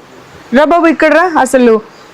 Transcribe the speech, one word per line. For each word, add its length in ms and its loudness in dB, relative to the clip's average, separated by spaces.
రా 80 2
బాబు, 220 0
ఇక్కడ 260 0
రా. 280 0
అసలు 400 0